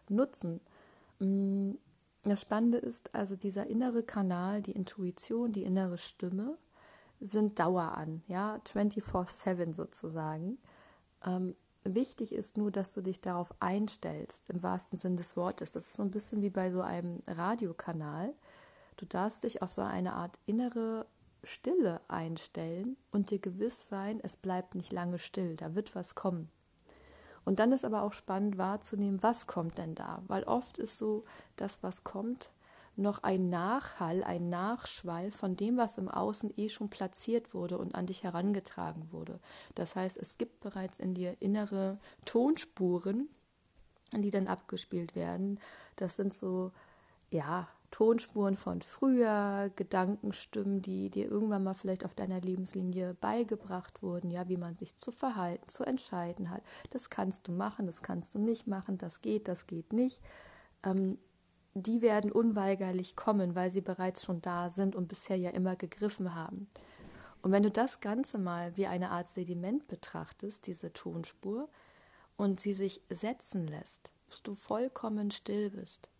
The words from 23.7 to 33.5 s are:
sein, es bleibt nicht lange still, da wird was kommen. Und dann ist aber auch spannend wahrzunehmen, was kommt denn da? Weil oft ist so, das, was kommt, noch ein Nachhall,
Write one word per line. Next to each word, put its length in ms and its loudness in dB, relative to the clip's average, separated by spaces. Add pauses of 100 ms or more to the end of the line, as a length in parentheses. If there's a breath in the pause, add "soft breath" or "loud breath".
sein, 340 -4
es 140 -4
bleibt 380 -2
nicht 180 -4
lange 260 -2
still, 380 -4
da 180 -6
wird 200 -2
was 200 -4
kommen. 360 -2 (960 loud breath)
Und 140 4
dann 140 8
ist 140 4
aber 160 0
auch 100 0
spannend 460 0
wahrzunehmen, 640 0
was 240 4
kommt 320 -2
denn 160 -4
da? 320 -8
Weil 180 0
oft 320 0
ist 220 -2
so, 260 0 (320 loud breath)
das, 260 -4
was 220 -2
kommt, 480 -6 (440 loud breath)
noch 260 2
ein 260 4
Nachhall, 760 0